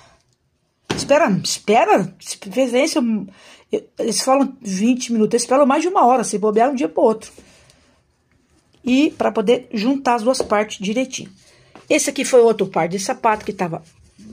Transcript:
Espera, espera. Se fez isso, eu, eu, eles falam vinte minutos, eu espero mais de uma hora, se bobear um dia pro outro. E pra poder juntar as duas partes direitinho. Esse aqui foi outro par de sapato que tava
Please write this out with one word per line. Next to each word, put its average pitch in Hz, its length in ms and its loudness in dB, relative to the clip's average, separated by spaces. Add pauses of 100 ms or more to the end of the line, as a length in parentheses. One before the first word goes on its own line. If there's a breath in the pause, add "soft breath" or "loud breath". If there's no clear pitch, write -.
(960 loud breath)
Espera, 294 360 2 (120)
espera. 277 760 0
Se - 180 -14
fez 233 360 -2
isso, 311 240 0
eu, 220 280 -2 (460 loud breath)
eu, - 160 -6 (100)
eles 220 220 -2
falam 269 400 0
vinte 226 520 -2
minutos, 214 220 2
eu 240 40 2
espero 269 280 2
mais 294 160 2
de 349 60 -2
uma 359 180 2
hora, 247 180 4
se 208 140 -4
bobear 220 320 2
um 277 40 -4
dia 294 140 -2
pro 339 140 0
outro. 220 300 0 (1500 soft breath)
E 262 280 2
pra 226 200 -2
poder 226 400 0
juntar 247 440 0
as 214 60 -4
duas 254 200 0
partes 208 360 -2
direitinho. 226 540 -6 (560 soft breath)
Esse 285 220 0
aqui 277 120 -6
foi 254 200 4
outro 220 240 2
par 170 200 -2
de 185 120 -6
sapato 214 460 -2
que 208 80 -6
tava 170 300 -6 (500)